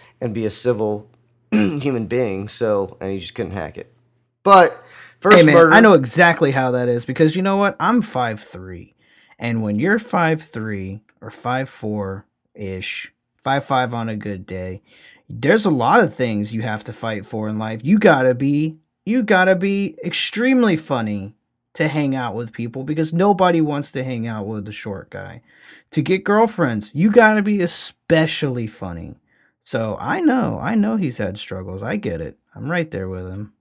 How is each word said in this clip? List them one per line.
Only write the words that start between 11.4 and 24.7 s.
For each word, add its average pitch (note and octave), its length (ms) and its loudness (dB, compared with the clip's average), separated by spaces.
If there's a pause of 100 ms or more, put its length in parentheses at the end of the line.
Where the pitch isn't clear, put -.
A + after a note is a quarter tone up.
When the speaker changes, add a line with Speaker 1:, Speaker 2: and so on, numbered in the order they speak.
Speaker 2:
four-ish, G2 1400 -12 (240)
five C3+ 260 -2
five B2+ 300 -2
on A2+ 160 -6
a A2 80 -6
good G2+ 280 -10
day, F#2 360 -10 (480)
there's D#3 360 0
a G3 60 4
lot C#3 300 4
of B2+ 120 0
things A2 400 -2
you A2 100 -4
have G#2+ 220 -6
to A2+ 80 -12
fight A2 320 -8
for G#2+ 220 -8
in G#2+ 100 -6
life. A2 260 -6
You F#3 160 4
gotta C3+ 340 4
be, C#3+ 440 -2 (280)
you A#3 180 0
gotta F#3+ 320 4
be G3 480 -2
extremely A#3 720 0
funny G#2+ 600 -6 (400)
to D#3 120 -2
hang C#3+ 280 -2
out A#2+ 200 -6
with A#2 160 -8
people, A#2+ 320 -10
because D#3 300 -4
nobody F3+ 480 2
wants D3 320 -4
to C3 100 -4
hang A#2+ 240 -6
out A2 200 -8
with G#2+ 180 -8
the G#2+ 80 -14